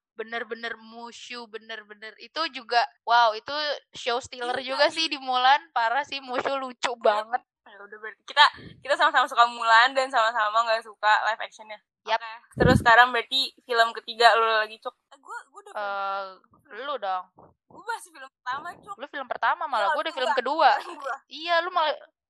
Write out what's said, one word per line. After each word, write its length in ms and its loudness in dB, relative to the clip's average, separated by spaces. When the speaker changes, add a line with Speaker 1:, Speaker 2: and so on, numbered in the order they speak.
Speaker 1:
Bener-bener 640 -10
Mushu, 720 -16
bener-bener. 720 -16
Itu 320 -8
juga, 320 0
wow, 320 4
itu 180 -12
show 300 -4
stealer 340 -8
Speaker 2:
Iya, 140 -8
Speaker 1:
juga 160 2
Speaker 2:
iya. 80 0
Speaker 1:
sih 140 -2
di 100 -6
Mulan. 560 2
Parah 320 -2
sih, 160 -10
Mushu 320 -4
lucu 400 -6
Speaker 2:
Iya. 80 -12
Speaker 1:
banget. 400 0
Speaker 2:
Ya 160 -20
udah, 180 -18
berarti 260 -16
kita, 220 4
kita 160 -4
sama-sama 320 2
suka 220 4
Mulan 500 4
dan 100 2
sama-sama 540 0
nggak 220 -2
suka 280 -2
live 160 -2
actionnya. 380 -16
Speaker 1:
Yap. 160 -4
Speaker 2:
Oke. 120 -14
Terus 220 4
sekarang 320 8
berarti 320 -4
film 360 0
ketiga 380 2
lu 120 4
lagi, 180 -6
Cuk. 160 -14
Eh, 80 -20
gua, 200 -16
gua 120 -20
udah 140 -20
film 80 -8
Speaker 1:
Eh, 440 -6
Speaker 2:
pertama. 280 -20
Speaker 1:
lu 200 -8
dong. 260 -6
Speaker 2:
Gua 240 -20
masih 220 -10
film 200 -20
pertama, 440 -10
Cuk. 200 -16
Speaker 1:
Lu 120 -14
film 200 -12
pertama, 380 -4
malah 180 -2
Speaker 2:
Iya, 80 0
Speaker 1:
gua 80 0
udah 120 -6
Speaker 2:
kedua. 80 -10
Speaker 1:
film 160 -2
kedua. 340 2
Speaker 2:
<laughs> 40 -12
Kedua. 320 -10
Speaker 1:
Iya, 340 -4
lu 100 -8
malah, 240 0